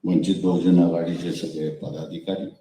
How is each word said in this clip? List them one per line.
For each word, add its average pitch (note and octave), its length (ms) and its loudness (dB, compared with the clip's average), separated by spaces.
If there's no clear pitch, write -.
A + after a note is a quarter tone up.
वंचित F2 380 2
बहुजन F2+ 400 6
आघाडीचे E2+ 500 0
सगळे D#2 440 -6
पदाधिकारी F#2+ 720 -8